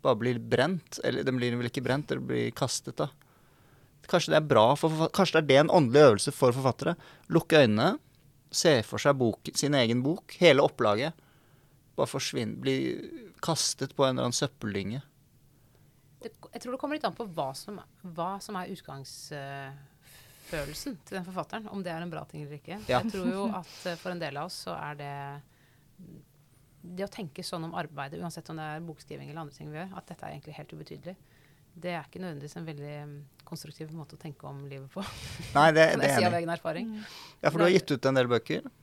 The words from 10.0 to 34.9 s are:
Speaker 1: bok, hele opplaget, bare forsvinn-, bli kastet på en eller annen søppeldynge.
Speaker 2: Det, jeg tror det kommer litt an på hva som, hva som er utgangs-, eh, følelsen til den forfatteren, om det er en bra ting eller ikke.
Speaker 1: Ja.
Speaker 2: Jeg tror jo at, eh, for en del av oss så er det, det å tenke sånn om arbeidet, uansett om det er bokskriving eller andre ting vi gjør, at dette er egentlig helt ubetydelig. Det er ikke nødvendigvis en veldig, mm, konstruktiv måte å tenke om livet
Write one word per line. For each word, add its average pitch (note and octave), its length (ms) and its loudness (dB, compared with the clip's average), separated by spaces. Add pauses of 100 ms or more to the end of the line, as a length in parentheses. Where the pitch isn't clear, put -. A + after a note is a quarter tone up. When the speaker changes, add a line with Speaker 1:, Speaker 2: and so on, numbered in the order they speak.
Speaker 1:
bok, - 360 -4
hele C#3+ 260 8
opplaget, B2 500 0 (840)
bare C#3 120 0
forsvinn-, A#2+ 500 -6
bli C3+ 160 -2 (640)
kastet - 560 -4
på C#3+ 120 2
en B2+ 100 0
eller B2 100 0
annen B2 80 -2
søppeldynge. G#2 680 -6 (1120)
Speaker 2:
Det, A3+ 140 -16 (200)
jeg - 120 -16
tror B3 120 -8
det C4 60 -8
kommer D4 160 -4
litt D4+ 100 -6
an F3 80 -4
på A#3+ 160 -10
hva D3+ 240 -4
som, G#3 220 -14 (240)
hva F3 400 -6
som G#3 180 -10
er F3+ 140 -10
utgangs-, - 580 -16
eh, C#3 380 -12 (800)
følelsen D#3 480 -8 (100)
til F#3+ 140 -10
den F3 80 -10
forfatteren, F#3+ 420 -8
om G3 160 -8
det F3 80 -8
er E3 80 -8
en F3 100 -10
bra D3+ 140 -10
ting D3+ 180 -14
eller D3 140 -14
ikke. F#3 220 -14 (100)
Speaker 1:
Ja. B2+ 140 4
Speaker 2:
Jeg A3+ 100 -4
tror F#3+ 160 -4
jo G3 240 -4
at, F3+ 160 -12 (160)
eh, E3+ 140 -8
for F#3 120 -8
en F3+ 80 -8
del C#3+ 220 -8
av E3+ 80 -8
oss - 160 -12
så F3+ 80 -8
er D3 260 -10
det, C#3+ 140 -10 (1700)
det F3+ 240 -8
å G3 80 -12
tenke - 320 -12
sånn E3 240 -8
om E3 80 -10
arbeidet, D3+ 420 -10
uansett E3 320 -12
om D#3+ 80 -10
det D#3 60 -10
er D#3 180 -10
bokskriving C#3+ 460 -14
eller D#3+ 160 -12
andre C#3 100 -20
ting D3+ 160 -16
vi D3+ 60 -12
gjør, F#3+ 180 -12
at - 140 -18
dette - 160 -14
er D3+ 80 -10
egentlig D3+ 240 -16
helt D3+ 180 -16
ubetydelig. D#3 400 -16 (640)
Det F3 140 -8
er D#3+ 100 -8
ikke - 160 -18
nødvendigvis D3 380 -12
en E3 100 -12
veldig, D3 260 -12 (140)
mm, D3 80 -14 (320)
konstruktiv D3+ 460 -14
måte D#3 240 -14
å - 20 -20
tenke D3 300 -14
om C#3 180 -14
livet C3+ 240 -14